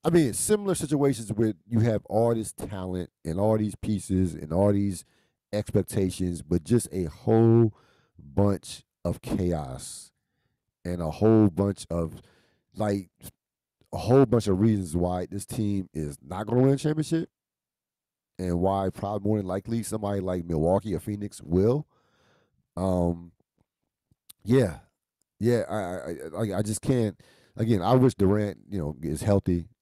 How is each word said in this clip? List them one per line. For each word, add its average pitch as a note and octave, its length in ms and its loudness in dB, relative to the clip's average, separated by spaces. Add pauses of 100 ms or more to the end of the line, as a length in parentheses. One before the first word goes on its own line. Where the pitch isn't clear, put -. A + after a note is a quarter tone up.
I E3 60 2
mean, D#3+ 240 4
similar G3+ 400 0
situations C3+ 580 0
where A2 220 0 (120)
you A2+ 140 0
have A2 260 0
all A#2 280 2
this A2 180 -6
talent F#2 580 -8 (140)
and E2 160 -4
all A2 180 2
these G#2+ 180 -2
pieces F#2 580 0
and D#2 180 -10
all G2+ 200 4
these G2+ 320 -2 (480)
expectations, F#2 920 -2
but F2 220 0
just A#2 280 2
a F#2 120 -4
whole A2+ 720 4 (440)
bunch G2 680 -4 (200)
of - 180 -4
chaos E2 880 -6 (720)
and F2 180 -6
a D#2+ 80 -4
whole G#2+ 400 6
bunch G2 400 -2
of, E2+ 320 -4 (520)
like, G2+ 360 -2 (840)
a - 60 -8
whole B2+ 280 6
bunch G#2+ 220 2
of F#2 120 2
reasons G2 360 2
why F2+ 300 -2
this G2 200 -10
team G2+ 480 -4
is D2 280 -6
not F2+ 240 -10
gonna A#2+ 160 2
win C3+ 120 6
a - 20 -2
championship D#3 540 -2 (1080)
and F2 220 -2
why F#2+ 300 0
probably G2+ 380 -8
more G#2+ 100 0
than G2 80 -4
likely G2 360 -6
somebody G2+ 380 -6
like F#2 240 -4
Milwaukee F2 500 0
or D#2+ 60 -4
Phoenix G#2 420 -10
will. G#2+ 440 0 (880)
Um, F2 560 -2 (1120)
yeah, A2 360 2 (600)
yeah, A2+ 280 2
I, F#2 80 -6
I, E2+ 680 -8 (120)
I, F2+ 40 -4
I G#2 40 -2
just G#2+ 200 -4
can't. A#2 360 0 (380)
Again, A2 260 0
I G#2+ 120 2
wish B2+ 200 6
Durant, G2+ 440 0 (100)
you G2+ 100 -6
know, D2+ 240 -6
is D#2 200 -4
healthy F#2+ 460 0 (140)